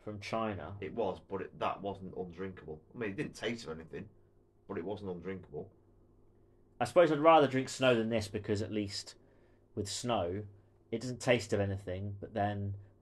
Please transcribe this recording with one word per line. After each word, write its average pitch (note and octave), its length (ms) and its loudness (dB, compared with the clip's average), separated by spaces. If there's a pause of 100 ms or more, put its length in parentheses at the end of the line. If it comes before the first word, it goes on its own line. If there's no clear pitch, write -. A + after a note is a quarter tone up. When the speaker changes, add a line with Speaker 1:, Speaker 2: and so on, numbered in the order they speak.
Speaker 1:
from G#2+ 140 -8
China. G2+ 640 -4
Speaker 2:
It F#2+ 140 -8
was, G2+ 260 -2 (100)
but G2 120 -4
it, - 180 -14
that G#2 200 -2
wasn't G2 360 -8
undrinkable. F2 640 -10 (140)
I B2 40 -14
mean, A2 120 -4
it G2 60 -8
didn't C#3+ 200 -6
taste A2+ 300 -6
of - 120 -8
anything, E2 280 -12 (600)
but G2 120 -6
it E2+ 60 -4
wasn't G2 260 -6
undrinkable. F2+ 580 -8 (1120)
Speaker 1:
I B2 60 0
suppose E3 260 8
I'd D3 80 2
rather D#3 260 10
drink C3 220 0
Snow C3 260 6
than A2+ 140 2
this A2+ 180 0
because G#2 360 -2
at - 100 -6
least G#2 420 -4 (600)
with G2 120 -2
Snow, G#2 540 0 (480)
it A2+ 100 -2
doesn't B2+ 200 -6
taste B2 320 4
of G#2 80 4
anything, G2 600 -2
but G#2 140 -10
then G2+ 400 0 (280)